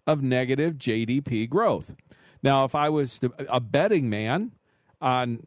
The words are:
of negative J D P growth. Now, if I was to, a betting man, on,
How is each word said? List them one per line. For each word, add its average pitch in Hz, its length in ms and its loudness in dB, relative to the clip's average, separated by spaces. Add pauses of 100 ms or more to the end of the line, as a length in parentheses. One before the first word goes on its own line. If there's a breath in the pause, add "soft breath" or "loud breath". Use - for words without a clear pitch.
of 151 160 0
negative 131 560 0
J 113 260 0
D 123 160 0
P 113 260 -2
growth. 143 480 -2 (480 soft breath)
Now, 135 220 4
if 131 100 -2
I 147 140 2
was 147 300 -2
to, 123 120 0 (200)
a 127 100 2
betting 139 480 2
man, 113 440 -2 (500)
on, 127 440 0